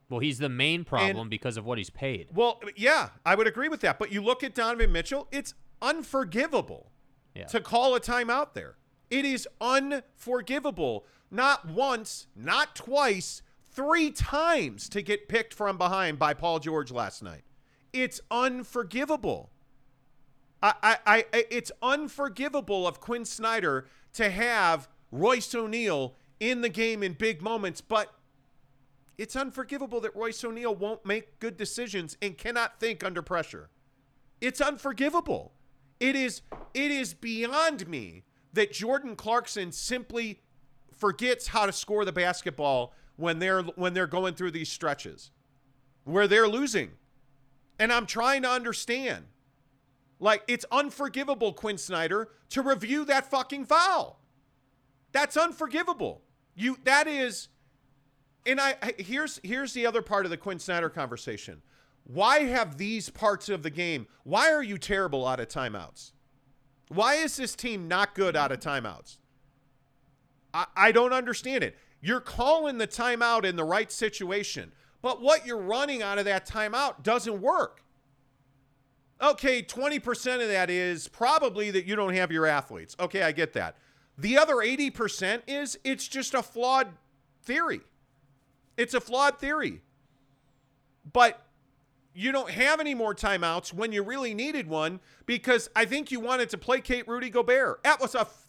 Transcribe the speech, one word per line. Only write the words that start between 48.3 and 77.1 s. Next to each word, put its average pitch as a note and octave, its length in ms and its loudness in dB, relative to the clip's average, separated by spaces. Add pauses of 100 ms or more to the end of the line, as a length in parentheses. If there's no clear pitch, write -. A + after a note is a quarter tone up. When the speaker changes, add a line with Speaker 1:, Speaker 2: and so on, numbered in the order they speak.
Speaker 2:
to B3+ 80 2
understand. A#3+ 760 -2 (960)
Like, G#3 260 4
it's A#3+ 220 -2
unforgivable, C4+ 840 0
Quinn G#3+ 240 -6
Snyder, F3+ 500 -2 (220)
to C4+ 100 0
review C4 460 0
that C4+ 240 2
fucking C#4 340 -2
foul. E4+ 560 4 (920)
That's C#4+ 240 2
unforgivable. D#4 840 -2 (320)
You, B3 300 -2
that C#4+ 220 6
is, C4 420 -4 (960)
and C4+ 160 0
I, C4+ 220 2
I, A3 160 -4
here's, B3+ 440 -6
here's B3 300 -4
the B3 140 0
other A#3 160 0
part G3+ 240 0
of E3+ 40 -4
the E3+ 60 -4
Quinn F#3+ 220 -8
Snyder E3+ 320 -2
conversation. A#2 720 -8 (420)
Why G#3+ 360 4
have A#3+ 360 0
these G3+ 320 -6
parts G#3 400 0
of F3+ 140 -4
the D#3 80 -6
game, D#3 380 -4 (160)
why A#3 280 4
are D4+ 100 2
you G3+ 140 -6
terrible E3+ 500 -2
out B2+ 140 -2
of A2+ 80 -6
timeouts? G#2+ 640 -8 (760)
Why A3 260 2
is D#4 220 0
this C4 200 -6
team G3+ 320 -6
not G3 260 2
good F3+ 220 0
out C#3 160 2
of B2+ 80 -6
timeouts? A#2 580 -6 (1300)
I, E3+ 140 0 (100)
I G#3 160 8
don't B3 220 6
understand B3 500 -2
it. F#2+ 140 -6 (240)
You're A#3+ 180 0
calling C#4+ 560 2
the A3 100 0
timeout A#3 580 2
in F#3 120 0
the D#3+ 80 0
right G3+ 260 0
situation, F#3+ 800 -4 (280)
but A#3+ 220 -4
what D4 240 6
you're A#3+ 100 -6
running A#3 460 -2
out G3+ 160 0
of G3+ 80 0
that F#3+ 200 0
timeout A3 560 -2
doesn't G#3+ 380 0